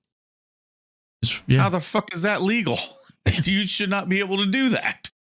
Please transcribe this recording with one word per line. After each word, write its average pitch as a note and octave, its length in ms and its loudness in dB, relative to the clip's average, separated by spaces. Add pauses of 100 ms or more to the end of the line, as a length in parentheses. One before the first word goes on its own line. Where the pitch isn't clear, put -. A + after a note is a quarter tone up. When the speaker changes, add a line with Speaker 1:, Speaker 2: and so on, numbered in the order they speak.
(1200)
Speaker 1:
It's, - 240 -4
yeah. C3 140 4
Speaker 2:
How F#3+ 80 4
the F3+ 120 0
fuck - 320 -4
is E3+ 80 -6
that G3 200 0
legal? F#3+ 420 0
<laughs> - 40 -14 (560)
You G3 240 0
should G3 220 -2
not G3 180 -2
be F#3+ 120 0
able G3 180 0
to G3+ 80 4
do C4 240 2
that. - 400 -2 (140)